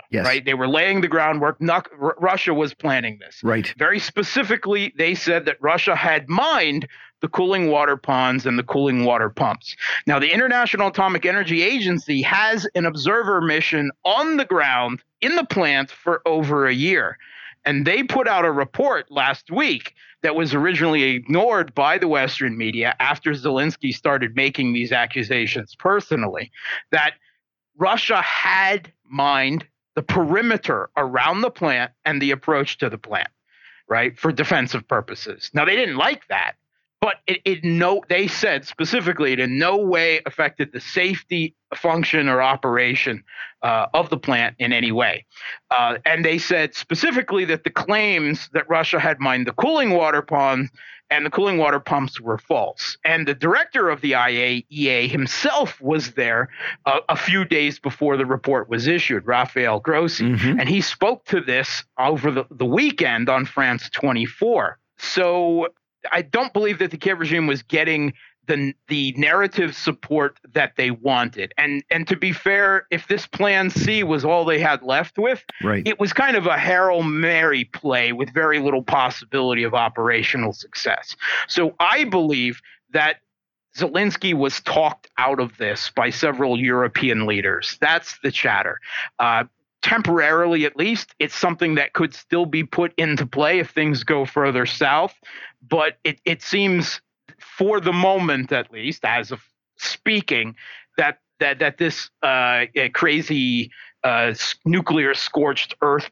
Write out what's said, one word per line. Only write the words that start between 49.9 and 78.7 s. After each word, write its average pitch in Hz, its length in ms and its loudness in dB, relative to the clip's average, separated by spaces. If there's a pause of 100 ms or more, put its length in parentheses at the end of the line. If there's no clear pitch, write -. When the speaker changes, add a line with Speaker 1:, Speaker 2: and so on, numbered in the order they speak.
Speaker 2:
water 156 300 4
pond 139 480 0 (400)
and 147 160 2
the 151 40 -2
cooling 190 280 2
water 143 240 2
pumps 139 400 -2
were 113 160 -2
false. - 640 -4
And 160 240 0
the 143 80 0
director 190 540 0
of 147 100 -2
the 135 160 0
I 123 140 2
A 123 420 -2
E 147 160 -2
A 123 220 2
himself 254 720 -2
was 139 300 -2
there, 120 360 0 (380)
uh, 139 240 2
a - 80 0
few 190 260 0
days 147 360 0
before 139 360 -2
the 131 100 0
report 127 440 -2
was 117 180 -2
issued, 127 400 0
Rafael 120 540 0
Grossi, 160 420 0
Speaker 1:
Mm-hmm. 120 340 2
Speaker 2:
and 135 120 0
he 190 100 2
spoke - 460 -2
to 185 160 -2
this 127 420 -2 (160)
over 143 320 0
the, 127 180 -2
the 127 160 -4
weekend 127 640 0
on 131 180 2
France 127 440 -2
twenty-four. 127 880 0 (200)
So 175 680 0 (440)
I 170 100 0
don't 233 300 -2
believe 208 280 0
that 180 120 -2
the 156 60 -10
Kiev 190 200 0
regime 160 300 0
was 139 160 -2
getting 156 480 0 (340)
the, 139 300 -2 (140)
the 139 260 -2
narrative 165 580 2
support 147 640 -2 (160)
that 143 220 0
they 127 160 0
wanted. 120 640 -2
And, 143 320 0
and 170 200 -2
to 190 80 0
be 185 160 -2
fair, 196 580 2
if 170 160 -4
this 202 180 -2
plan 190 440 0
C 214 340 0
was 151 220 0
all 170 180 2
they 160 160 2
had 151 240 0
left 131 340 -2
with, 233 240 0 (220)
Speaker 1:
Right. 101 240 0
Speaker 2:
it 214 140 -2
was 202 100 0
kind 262 240 2
of 185 100 0
a 160 120 2
Hail 180 460 2
Mary 160 600 2
play 123 480 -2
with 131 220 -6
very 156 260 2
little 135 240 0